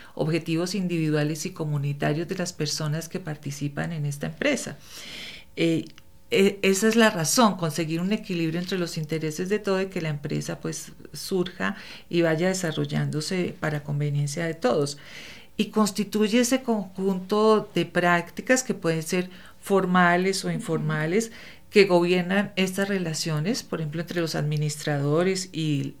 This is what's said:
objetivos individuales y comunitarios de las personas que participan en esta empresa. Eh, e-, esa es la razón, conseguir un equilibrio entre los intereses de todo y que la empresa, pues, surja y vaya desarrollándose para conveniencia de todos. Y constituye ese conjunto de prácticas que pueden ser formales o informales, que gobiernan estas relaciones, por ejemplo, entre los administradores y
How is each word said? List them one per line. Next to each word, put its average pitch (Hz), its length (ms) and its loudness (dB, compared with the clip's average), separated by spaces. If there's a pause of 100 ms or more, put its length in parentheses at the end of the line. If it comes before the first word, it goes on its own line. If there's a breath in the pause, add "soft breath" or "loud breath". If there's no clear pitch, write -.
(140 loud breath)
objetivos 165 600 0
individuales 156 720 0
y 185 40 -6
comunitarios 151 800 -2
de 175 80 -6
las 180 160 -4
personas 156 560 -4
que 180 100 -6
participan 151 760 -6
en 151 140 -4
esta 143 220 -4
empresa. 233 480 -2 (800 loud breath)
Eh, 165 300 2 (440)
e-, 196 320 4
esa 190 240 4
es 220 80 4
la 226 160 8
razón, 190 460 4
conseguir 165 440 -2
un 190 120 0
equilibrio 170 480 -2
entre 180 180 -4
los 170 180 -4
intereses 156 520 -4
de 208 100 0
todo 196 240 0
y 190 40 -4
que 185 140 -6
la 160 100 -2
empresa, 147 500 -6
pues, - 320 -8 (200)
surja 190 640 -2 (340 loud breath)
y 170 140 2
vaya 160 240 2
desarrollándose 151 1120 -2
para 147 240 -4
conveniencia 147 640 -2
de 165 80 -4
todos. 151 420 0 (600 loud breath)
Y 208 140 0
constituye 214 680 2
ese 254 240 2
conjunto 208 1120 2
de 170 100 2
prácticas 175 800 2
que 196 120 -4
pueden 165 280 -2
ser 180 260 -2 (320 loud breath)
formales 185 840 4
o 175 80 -2
informales, 156 800 0 (360 loud breath)
que 202 160 8
gobiernan 180 720 2
estas 190 320 0
relaciones, 165 720 -2
por - 180 -6
ejemplo, 156 200 -4
entre 175 220 -4
los 160 120 -2
administradores 151 1200 0
y 143 480 -2